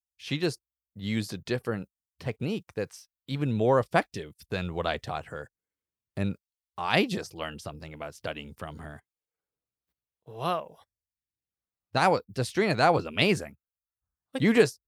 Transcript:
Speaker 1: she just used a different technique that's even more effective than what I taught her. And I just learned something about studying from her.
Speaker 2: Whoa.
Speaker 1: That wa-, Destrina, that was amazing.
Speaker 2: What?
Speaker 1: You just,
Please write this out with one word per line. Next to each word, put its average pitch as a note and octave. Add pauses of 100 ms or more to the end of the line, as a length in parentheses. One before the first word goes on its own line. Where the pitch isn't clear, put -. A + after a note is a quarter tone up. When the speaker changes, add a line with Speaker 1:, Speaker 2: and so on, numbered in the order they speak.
(160)
Speaker 1:
she -
just D#3+ (360)
used G#2
a G2
different A2+ (320)
technique F3
that's - (180)
even C#3
more A2+
effective G#2 (180)
than F2+
what E2
I D#2
taught D#2
her. D2+ (640)
And G2 (400)
I G#2+
just F3
learned D#2
something D#2
about D2
studying D2
from D#2
her. D2+ (1200)
Speaker 2:
Whoa. C#3+ (1160)
Speaker 1:
That D3+
wa-, E3 (100)
Destrina, D3
that D#3+
was A2
amazing. F2 (760)
Speaker 2:
What? C4+
Speaker 1:
You G#3+
just, G#3